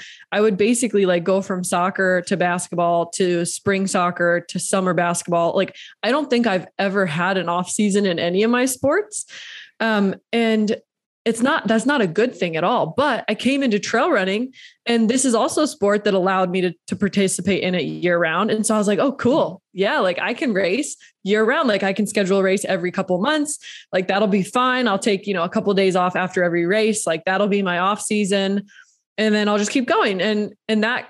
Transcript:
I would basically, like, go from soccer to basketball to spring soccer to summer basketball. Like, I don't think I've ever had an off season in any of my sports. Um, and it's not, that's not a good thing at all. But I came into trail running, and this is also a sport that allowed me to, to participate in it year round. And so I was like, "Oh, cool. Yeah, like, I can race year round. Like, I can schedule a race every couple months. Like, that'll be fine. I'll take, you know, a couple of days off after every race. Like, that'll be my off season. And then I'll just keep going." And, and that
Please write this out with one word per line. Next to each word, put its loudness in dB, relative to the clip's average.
I 2
would 2
basically, 2
like, 2
go 2
from -4
soccer 0
to -2
basketball 0
to 0
spring -2
soccer 0
to -8
summer 0
basketball. 0
Like, -2
I 0
don't -2
think 2
I've 0
ever 0
had -2
an -4
off -2
season 0
in 0
any 0
of 2
my 2
sports. -2
Um, 0
and 2
it's -2
not, 0
that's 2
not 2
a 2
good 0
thing -4
at -2
all. 0
But -2
I -2
came 0
into 2
trail 0
running, 0
and 2
this 0
is 4
also 0
a 2
sport 0
that 2
allowed 2
me -2
to, 0
to -6
participate 0
in 0
it -2
year 0
round. 0
And -2
so 0
I 2
was 0
like, 2
"Oh, 2
cool. 0
Yeah, 0
like, 0
I -4
can -2
race -2
year 2
round. 2
Like, 2
I 2
can -2
schedule 0
a 4
race 2
every -2
couple -2
months. -2
Like, -2
that'll 2
be 2
fine. 0
I'll 2
take, -2
you -2
know, -2
a -2
couple -2
of 2
days 2
off 0
after 0
every 0
race. 0
Like, -2
that'll 2
be 2
my 0
off 0
season. 0
And 2
then 2
I'll 2
just -2
keep 0
going." 0
And, -2
and 2
that -4